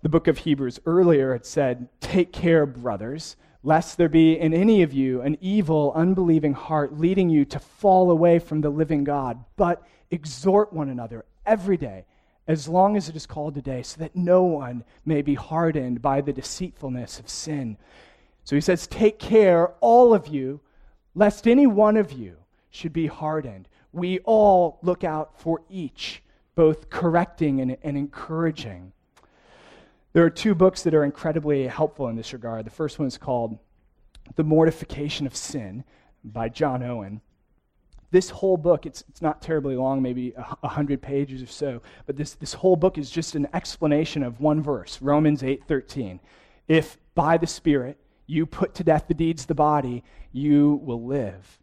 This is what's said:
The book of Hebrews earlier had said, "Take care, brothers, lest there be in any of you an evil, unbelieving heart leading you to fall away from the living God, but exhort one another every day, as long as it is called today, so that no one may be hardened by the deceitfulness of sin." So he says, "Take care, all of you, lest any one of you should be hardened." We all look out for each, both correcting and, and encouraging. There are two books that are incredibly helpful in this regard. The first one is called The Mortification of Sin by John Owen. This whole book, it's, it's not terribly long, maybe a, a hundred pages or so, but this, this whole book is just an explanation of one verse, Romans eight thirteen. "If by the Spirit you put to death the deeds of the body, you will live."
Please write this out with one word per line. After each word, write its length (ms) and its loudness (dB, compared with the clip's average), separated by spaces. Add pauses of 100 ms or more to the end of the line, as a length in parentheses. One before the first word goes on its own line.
The 60 0
book 180 2
of 100 2
Hebrews 480 -4
earlier 480 4
had 140 -8
said, 420 -2 (120)
"Take 300 0
care, 360 2
brothers, 680 -10 (280)
lest 340 0
there 100 4
be 320 6
in 140 0
any 300 6
of 100 0
you 280 0
an 200 -2
evil, 540 0
unbelieving 580 2
heart 420 -4
leading 360 2
you 140 4
to 120 -10
fall 540 4
away 260 6
from 240 -2
the 80 0
living 340 0
God, 400 -4 (120)
but 260 0 (300)
exhort 600 0
one 180 -6
another 360 -12 (220)
every 300 2
day, 280 -10 (420)
as 200 -2
long 300 2
as 100 -4
it 80 -14
is 120 -14
called 260 -10
today, 300 -10
so 160 -18
that 160 -10
no 280 4
one 400 -4 (220)
may 160 0
be 140 0
hardened 680 -2
by 200 0
the 120 -4
deceitfulness 840 -10
of 100 -20
sin." 480 -8 (680)
So 120 -4
he 60 2
says, 260 0
"Take 320 0
care, 640 4
all 340 8
of 120 -2
you, 340 -8 (520)
lest 340 2
any 200 6
one 280 4
of 160 0
you 260 -16 (340)
should 220 -10
be 120 -2
hardened." 640 -8 (260)
We 260 -4
all 640 4
look 220 -2
out 360 -6
for 300 -4
each, 540 -12 (320)
both 340 2
correcting 720 -2
and, 220 -4
and 120 -4
encouraging. 1000 -6 (1200)
There 120 6
are 40 4
two 260 -2
books 280 2
that 100 0
are 120 4
incredibly 640 -2
helpful 420 -4
in 80 -8
this 160 -12
regard. 320 -10
The 60 -16
first 280 -8
one 80 -2
is 100 -8
called 420 -6 (760)
The 80 0
Mortification 840 0
of 100 -8
Sin 500 -12 (380)
by 260 -8
John 340 -4
Owen. 380 -10 (880)
This 180 2
whole 280 0
book, 280 0
it's, 220 -16
it's 140 -20
not 200 -4
terribly 360 -4
long, 240 -2
maybe 320 -4
a, 300 -14
a 40 -4
hundred 340 -4
pages 400 -6
or 60 -14
so, 340 -10 (240)
but 120 -8
this, 160 -8
this 200 -14
whole 220 2
book 220 0
is 120 -8
just 260 -8
an 180 -4
explanation 680 -2
of 200 -8
one 200 0
verse, 400 -8
Romans 420 2
eight 220 -4
thirteen. 540 -6 (480)
"If 300 0 (180)
by 220 2
the 100 -2
Spirit 500 -2 (300)
you 180 -2
put 300 -4
to 80 -8
death 240 2
the 60 -2
deeds 300 -4
of 40 -20
the 80 -4
body, 480 0 (300)
you 500 2
will 220 -8
live." 580 -8